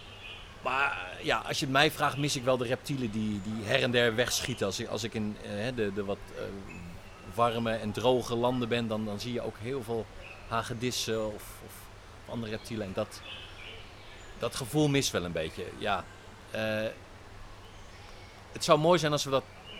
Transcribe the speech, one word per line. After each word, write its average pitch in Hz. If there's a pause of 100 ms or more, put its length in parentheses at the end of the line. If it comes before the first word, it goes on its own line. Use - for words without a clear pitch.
(640)
maar, 127
ja, 135
als 123
je 156
het 135
mij 147
vraagt, 143
mis 143
ik 131
wel 131
de 123
reptielen 127
die, 107
die 107
her 123
en 127
der 120
wegschieten. 117
Als 95
ik, 110
als 107
ik 110
in, 107
eh, 104
de, 107
de 101
wat, 98 (180)
eh, - (920)
warme 117
en 110
droge 120
landen 123
ben, 120
dan, 110
dan 104
zie 120
je 117
ook 110
heel 123
veel 113 (420)
hagedissen 113
of, 101 (220)
of 104 (600)
andere 113
reptielen. 107
En 95
dat, - (1160)
dat 117
gevoel 147
mist 139
wel 90
een 87
beetje, 80 (140)
ja. 101 (460)
Eh, 110 (1700)
het -
zou 160
mooi 165
zijn 151
als 147
we 139
dat, 131 (360)